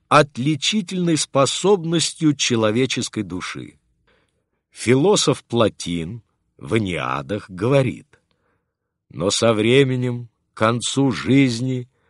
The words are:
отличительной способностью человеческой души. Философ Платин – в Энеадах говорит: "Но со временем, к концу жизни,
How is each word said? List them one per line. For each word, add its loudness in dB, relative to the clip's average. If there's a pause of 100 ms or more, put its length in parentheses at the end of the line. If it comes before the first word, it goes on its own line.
отличительной 0
способностью 0
человеческой -2
души. -12 (880)
Философ 2
Платин – -2 (400)
в -2
Энеадах -6
говорит: -4 (880)
"Но -2
со 2
временем, 2 (240)
к -20
концу 0
жизни, 0 (200)